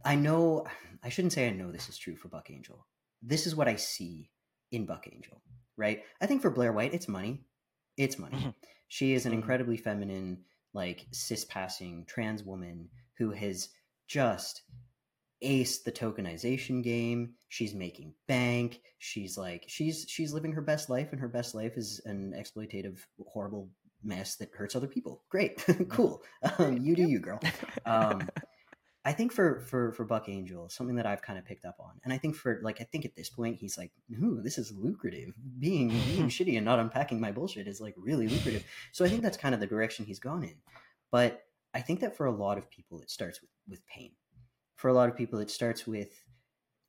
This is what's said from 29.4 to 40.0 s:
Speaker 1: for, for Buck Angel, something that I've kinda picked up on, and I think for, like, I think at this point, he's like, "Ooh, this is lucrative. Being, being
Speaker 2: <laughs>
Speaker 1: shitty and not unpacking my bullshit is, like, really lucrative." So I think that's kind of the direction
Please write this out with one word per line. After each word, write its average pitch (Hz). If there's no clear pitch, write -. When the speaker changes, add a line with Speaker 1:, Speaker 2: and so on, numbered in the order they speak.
Speaker 1:
for, 120
for 117
Buck 107
Angel, 92
something 123
that 113
I've 101
kinda 98
picked -
up 87
on, 90
and 131
I 131
think 151
for, 117
like, 110
I -
think 135
at -
this 82
point, 117
he's 98
like, 90
"Ooh, 175
this 120
is 110
lucrative. -
Being, 139
being 131
Speaker 2:
<laughs> -
Speaker 1:
shitty 175
and 110
not 120
unpacking 113
my 110
bullshit 107
is, 98
like, 107
really 113
lucrative." 110
So -
I 180
think 226
that's 208
kind 135
of 110
the 104
direction 110